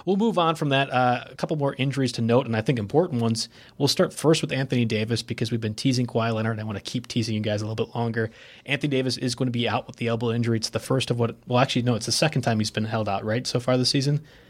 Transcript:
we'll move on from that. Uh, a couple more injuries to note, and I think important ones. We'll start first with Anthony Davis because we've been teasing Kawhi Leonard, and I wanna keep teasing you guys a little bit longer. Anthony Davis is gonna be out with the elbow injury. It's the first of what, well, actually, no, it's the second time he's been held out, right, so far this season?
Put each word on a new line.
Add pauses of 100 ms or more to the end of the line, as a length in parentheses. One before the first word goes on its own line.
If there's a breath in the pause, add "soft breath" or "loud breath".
we'll
move
on
from
that.
Uh,
a
couple
more
injuries
to
note,
and
I
think
important
ones. (280 loud breath)
We'll
start
first
with
Anthony
Davis
because
we've
been
teasing
Kawhi
Leonard,
and
I
wanna
keep
teasing
you
guys
a
little (100)
bit
longer. (340 loud breath)
Anthony
Davis
is
gonna
be
out
with
the
elbow
injury.
It's
the
first
of
what, (120)
well,
actually,
no,
it's
the
second
time
he's
been
held
out,
right,
so
far
this
season? (280 loud breath)